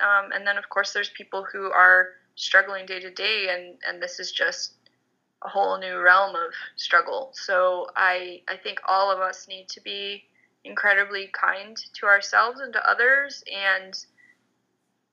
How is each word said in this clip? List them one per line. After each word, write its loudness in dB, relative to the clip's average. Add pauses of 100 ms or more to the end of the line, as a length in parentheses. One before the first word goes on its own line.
Um, 4
and -4
then, 0
of -12
course, -2
there's -4
people -10
who -6
are 6 (260)
struggling 2
day -6
to -12
day, -2
and, -6 (120)
and -8
this -10
is -8
just -4 (680)
a -10
whole 0
new -6
realm 6
of -4 (240)
struggle. 0
So 0 (100)
I, 0
I -8
think -8
all 2
of 0
us -6
need -16
to -14
be -10 (400)
incredibly -2
kind -4 (180)
to -4
ourselves 2
and -10
to 2
others 2
and -2 (1160)